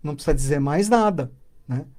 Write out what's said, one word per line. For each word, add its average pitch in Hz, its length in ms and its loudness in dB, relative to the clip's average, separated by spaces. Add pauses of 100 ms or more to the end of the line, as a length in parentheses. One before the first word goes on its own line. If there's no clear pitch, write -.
Não 147 120 -8
precisa 143 200 0
dizer 135 260 0
mais 156 280 0
nada, 208 420 2 (360)
né? 131 180 -6 (140)